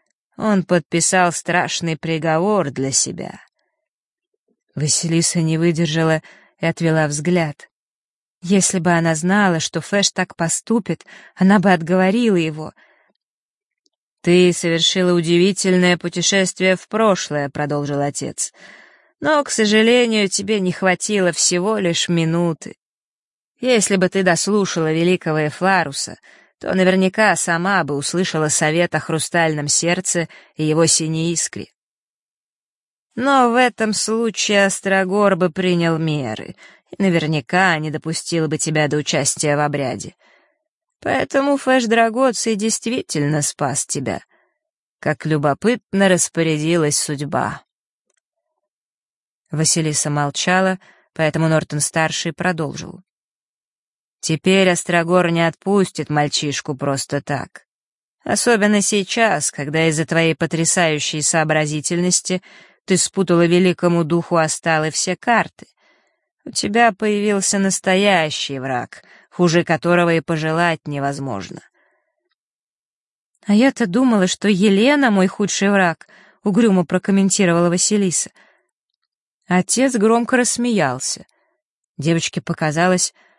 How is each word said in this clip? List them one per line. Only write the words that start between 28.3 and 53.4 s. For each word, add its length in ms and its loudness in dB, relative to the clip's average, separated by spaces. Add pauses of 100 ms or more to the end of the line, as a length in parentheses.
совет 480 0
о 40 -2
хрустальном 680 -2
сердце 600 -2 (280)
и 80 -4
его 220 2
синей 460 -2
искре. 340 -6 (1500)
Но 360 4
в 60 0
этом 360 2
случае 760 0
Острогор 680 0
бы 140 0
принял 480 0
меры 580 -4 (340)
и 120 -6
наверняка 760 2
не 120 -6
допустил 580 -4
бы 100 -2
тебя 300 0
до 80 0
участия 600 -2
в 40 0
обряде. 540 -4 (880)
Поэтому 560 0
Фэш 280 0
Драгоций 680 0
действительно 880 -2
спас 420 -4
тебя. 380 -6 (760)
Как 280 -4
любопытно 800 0
распорядилась 920 0
судьба». 640 -4 (1900)
Василиса 580 -2
молчала, 720 0 (340)
поэтому 360 0
Нортон-старший 840 -2
продолжил. 680 -6 (1200)